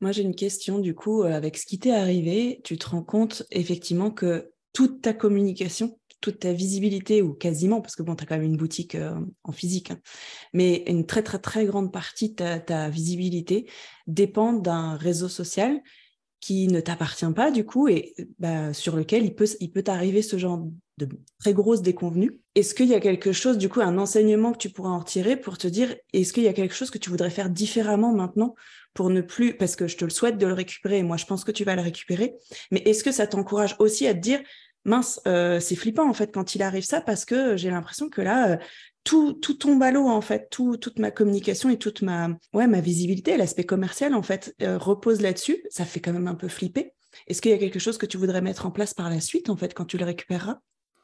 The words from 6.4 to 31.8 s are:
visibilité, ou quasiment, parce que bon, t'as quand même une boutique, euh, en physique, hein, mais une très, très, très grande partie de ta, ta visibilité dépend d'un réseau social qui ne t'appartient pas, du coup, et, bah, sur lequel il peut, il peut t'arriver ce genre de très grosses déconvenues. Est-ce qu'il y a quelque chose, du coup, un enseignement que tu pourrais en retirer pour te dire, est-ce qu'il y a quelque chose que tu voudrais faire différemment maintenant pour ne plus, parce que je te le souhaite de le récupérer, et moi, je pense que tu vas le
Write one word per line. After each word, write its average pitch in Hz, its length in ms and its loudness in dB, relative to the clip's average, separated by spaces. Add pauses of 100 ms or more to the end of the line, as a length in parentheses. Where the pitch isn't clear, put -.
visibilité, 196 680 2
ou 160 120 0
quasiment, 180 480 0
parce - 140 -14
que 170 80 -6
bon, 165 120 -4
t'as 156 100 -10
quand 160 100 -4
même 156 100 0
une 160 120 2
boutique, 165 380 -6
euh, 160 180 -4 (300)
en 160 80 -10
physique, 180 400 -6
hein, 175 60 -10 (560)
mais 175 340 4
une 165 180 2
très, 220 160 0
très, 208 180 -8
très 220 260 0
grande 196 260 -2
partie 190 380 -6
de 220 60 -12
ta, 170 240 -4
ta 160 300 -4
visibilité 175 800 -2 (380)
dépend 202 460 2
d'un 170 420 -2
réseau 170 320 -2
social 214 540 -2 (580)
qui 190 280 0
ne 180 120 4
t'appartient 165 540 -2
pas, 254 180 2
du 220 140 0
coup, 269 220 2
et, 175 260 2 (260)
bah, 160 340 -4
sur 160 220 -4
lequel 185 280 2
il 202 120 0
peut, 208 120 4 (120)
il 175 120 -8
peut 196 120 -2
t'arriver 190 380 2
ce 214 160 -4
genre 175 280 -2 (320)
de 143 120 -6 (300)
très 202 140 2
grosses 208 280 4
déconvenues. 180 580 0 (160)
Est-ce 202 200 2
qu'il 254 120 4
y 247 60 6
a 208 60 6
quelque 190 320 2
chose, 247 260 2
du 196 100 2
coup, 214 140 0
un 180 160 2
enseignement 214 560 4
que 226 40 -6
tu 202 120 -6
pourrais 190 200 -6
en 175 100 -2
retirer 190 360 0
pour 196 220 -8
te 185 100 -4
dire, 233 260 0 (200)
est-ce 180 180 2
qu'il 240 120 2
y 220 40 6
a 190 60 4
quelque 185 220 -2
chose 262 160 -6
que 214 80 -10
tu - 100 -8
voudrais 175 220 0
faire 190 180 -4
différemment 208 640 2
maintenant 208 420 0 (380)
pour 185 160 0
ne 185 120 4
plus, 240 360 -2
parce 175 180 -2
que 175 120 -2
je 170 100 -8
te 175 80 -2
le 165 60 -4
souhaite 233 260 0
de 196 100 2
le 185 60 0
récupérer, 185 460 -2
et 185 40 2
moi, 170 140 -2
je - 80 -8
pense 190 180 -4
que - 80 -2
tu 208 140 -6
vas 190 100 0
le 185 60 0